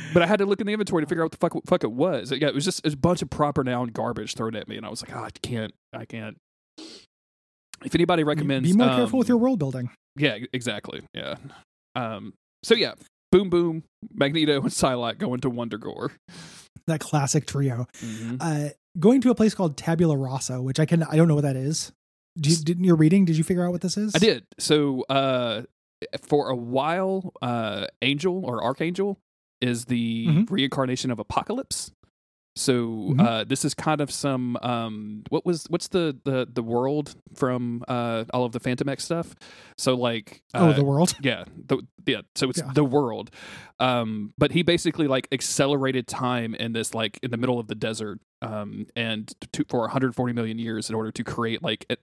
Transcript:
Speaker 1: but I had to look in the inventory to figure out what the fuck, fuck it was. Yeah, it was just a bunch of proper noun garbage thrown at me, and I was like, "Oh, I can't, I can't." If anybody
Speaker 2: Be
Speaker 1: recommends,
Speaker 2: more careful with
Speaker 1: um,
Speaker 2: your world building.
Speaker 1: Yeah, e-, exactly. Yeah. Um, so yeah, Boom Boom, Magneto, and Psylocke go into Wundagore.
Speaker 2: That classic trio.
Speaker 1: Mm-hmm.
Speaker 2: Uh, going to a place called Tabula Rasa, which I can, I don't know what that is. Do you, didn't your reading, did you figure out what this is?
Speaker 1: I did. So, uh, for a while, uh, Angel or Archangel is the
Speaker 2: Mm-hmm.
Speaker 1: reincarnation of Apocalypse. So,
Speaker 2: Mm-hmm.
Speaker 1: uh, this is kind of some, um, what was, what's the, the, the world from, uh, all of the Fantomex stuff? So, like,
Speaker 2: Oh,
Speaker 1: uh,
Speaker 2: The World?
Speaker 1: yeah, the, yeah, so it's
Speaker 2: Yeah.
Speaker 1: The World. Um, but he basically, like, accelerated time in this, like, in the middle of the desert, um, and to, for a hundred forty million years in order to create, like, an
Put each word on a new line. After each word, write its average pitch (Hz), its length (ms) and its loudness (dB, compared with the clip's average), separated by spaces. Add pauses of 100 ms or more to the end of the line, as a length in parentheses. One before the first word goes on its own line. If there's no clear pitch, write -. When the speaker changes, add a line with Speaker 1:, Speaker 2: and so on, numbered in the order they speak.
(140)
Speaker 1:
but 170 100 8
I 170 40 4
had 202 120 2
to 196 60 2
look 202 160 0
in 202 60 -2
the 208 60 -2
inventory 196 300 0
to 143 60 -2
figure 165 140 -2
out - 20 0
what 160 60 -4
the - 60 -14
fuck, 170 160 0 (120)
fuck 180 180 2
it 110 80 -2
was. 131 400 -2
Yeah, 143 160 0
it 131 80 0
was 147 100 -2
just - 200 -4
a 147 100 0
bunch 165 260 2
of 156 80 -6
proper 147 340 0
noun 123 240 -2
garbage 110 480 -6
thrown 113 200 -4
at 104 120 -8
me, 104 100 -10
and 107 80 -12
I 104 40 -10
was 110 120 -8
like, - 140 -14
"Oh, 117 80 -8
I 113 60 -10 (120)
can't, 113 320 -6 (200)
I 117 120 -12
can't." 110 320 -12 (1500)
If - 100 -4
anybody 170 280 6
Speaker 2:
Be 147 60 2
Speaker 1:
recommends, 147 480 2
Speaker 2:
more 247 120 8
careful 254 320 4
with 233 100 4
Speaker 1:
um, 247 40 6
Speaker 2:
your 240 40 6
world 240 220 2
building. 131 300 -2 (280)
Speaker 1:
Yeah, 139 200 2
e-, 123 160 -10
exactly. 117 480 -6 (120)
Yeah. - 220 -6 (580)
Um, 110 400 -6 (300)
so - 100 2
yeah, 160 200 2 (380)
Boom 185 180 6
Boom, 170 340 0 (300)
Magneto, 147 480 2
and - 100 -2
Psylocke 123 460 0
go 127 160 -2
into 127 180 -2
Wundagore. 117 600 -6 (760)
Speaker 2:
That 160 120 0
classic 143 460 0
trio. 127 420 -2 (140)
Speaker 1:
Mm-hmm. 113 380 -8
Speaker 2:
Uh, 147 300 -4 (280)
going 226 240 8
to 247 80 4
a 233 60 4
place 220 180 4
called 165 220 0
Tabula 165 420 2
Rasa, 127 440 -4
which 131 180 -2
I 156 60 4
can, 165 180 2
I 156 120 -2
don't 170 120 8
know 151 80 4
what 147 80 2
that 135 120 -2
is. 139 360 -4 (480)
Do 147 100 2
you, 170 80 6
didn't 175 280 0
your 175 100 8
reading, 165 300 8
did 165 120 4
you 160 60 2
figure 180 220 0
out 180 60 0
what 175 100 -4
this 185 160 -2
is? 208 180 -2
Speaker 1:
I - 40 4
did. 170 240 4 (160)
So, 143 500 2
uh, 127 540 0 (580)
for 143 280 2
a 127 60 -2
while, 165 880 -2
uh, 110 460 -2 (140)
Angel 165 440 0
or 117 180 -4
Archangel 175 540 -2 (440)
is 120 240 -2
the 117 420 -2
Speaker 2:
Mm-hmm. 170 260 2
Speaker 1:
reincarnation 131 580 -2
of 110 80 -4
Apocalypse. - 720 -6 (680)
So, 123 300 0
Speaker 2:
Mm-hmm. 113 320 0
Speaker 1:
uh, 113 240 4
this 135 220 -2
is 143 80 0
kind 151 260 0
of 143 100 -2
some, 127 520 -2
um, 107 680 -6
what 156 160 -2
was, 170 240 -2
what's 175 200 -4
the, 160 340 0
the, 131 260 -2
the 123 140 -6
world 131 500 -2 (220)
from, 123 540 -2
uh, 120 340 -2 (100)
all 123 120 2
of 117 80 -6
the 123 80 -6
Fantomex 127 400 -4
stuff? - 340 -6 (420)
So, 131 160 2
like, 120 480 -2 (120)
Speaker 2:
Oh, 170 160 8
Speaker 1:
uh, 143 40 6
Speaker 2:
The 139 120 4
World? 143 360 2
Speaker 1:
yeah, 113 220 0 (240)
the, 135 180 -2 (200)
yeah, 110 160 0 (140)
so 135 140 0
it's 127 100 -4
Speaker 2:
Yeah. 135 140 -6
Speaker 1:
The 147 120 4
World. 120 440 0 (520)
Um, 110 560 0
but 147 160 4
he 185 80 6
basically, 165 460 2
like, 131 260 2
accelerated 135 760 0
time 123 480 -2
in 117 160 -4
this, 110 220 -4
like, 113 280 -4
in 123 100 -4
the 117 60 -2
middle 123 220 0
of 110 80 -8
the 113 80 -8
desert, 110 440 -6 (220)
um, 104 540 -8
and 113 340 -4 (220)
to, - 160 -2
for 120 180 -2
a 107 40 -6
hundred 131 260 0
forty 123 160 -2
million 113 260 -4
years 113 320 -4
in 110 60 -4
order 110 160 -4
to 120 140 -8
create, 113 360 -4
like, 113 280 -4
an 113 140 -4